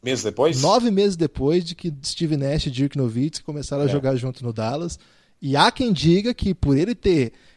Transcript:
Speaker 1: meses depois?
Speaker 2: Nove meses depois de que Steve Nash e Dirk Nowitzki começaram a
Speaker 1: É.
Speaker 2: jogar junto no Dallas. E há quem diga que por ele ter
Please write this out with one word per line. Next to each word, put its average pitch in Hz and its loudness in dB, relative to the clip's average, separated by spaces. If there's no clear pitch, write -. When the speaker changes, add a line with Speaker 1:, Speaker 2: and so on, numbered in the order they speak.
Speaker 1:
meses 123 -2
depois? 127 0
Speaker 2:
Nove 233 4
meses 196 2
depois 160 0
de 170 -10
que 170 -6
Steve 156 -2
Nash 139 -2
e 151 -4
Dirk 139 -2
Nowitzki 131 -2
começaram 143 -6
a 143 2
Speaker 1:
É. - 2
Speaker 2:
jogar 135 0
junto 123 -6
no 117 -6
Dallas. 131 -6
E 139 0
há 185 6
quem 240 -2
diga 175 2
que 196 -2
por 139 2
ele 185 0
ter 147 0